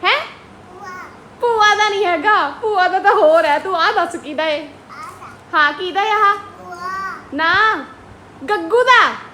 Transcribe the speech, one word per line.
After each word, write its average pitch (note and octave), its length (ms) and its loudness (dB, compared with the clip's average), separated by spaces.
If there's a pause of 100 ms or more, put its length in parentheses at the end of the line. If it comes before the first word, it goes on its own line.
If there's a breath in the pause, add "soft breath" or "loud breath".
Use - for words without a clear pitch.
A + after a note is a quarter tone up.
ਹੈ? B4 160 0 (1200)
ਭੂਆ G#4+ 340 4
ਦਾ G#4 140 2
ਨਹੀਂ G4+ 160 0
ਹੈਗਾ, F4 440 2
ਭੂਆ G4 380 0
ਦਾ F#4 120 0
ਤਾਂ G4 140 4
ਹੋਰ E4 320 6
ਹੈ। D4+ 140 2
ਤੂੰ F#4+ 180 -4
ਆਹ F#4 160 2
ਦੱਸ F4 220 -2
ਕਿਹਦਾ D4+ 300 -6
ਏ? D4+ 220 -4 (880)
ਹਾਂ, D4+ 200 2
ਕਿਹਦਾ F#4 300 -4
ਏ G#4+ 60 -2
ਆਹ? G#4 260 2 (960)
ਨਾ, F4+ 420 2 (760)
ਗੱਗੂ G4+ 340 0
ਦਾ। G4+ 300 4 (200)